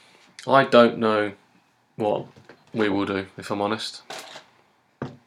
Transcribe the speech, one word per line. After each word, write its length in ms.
I 160
don't 340
know 360
what 280
we 160
will 160
do, 220
if 140
I'm 100
honest. 400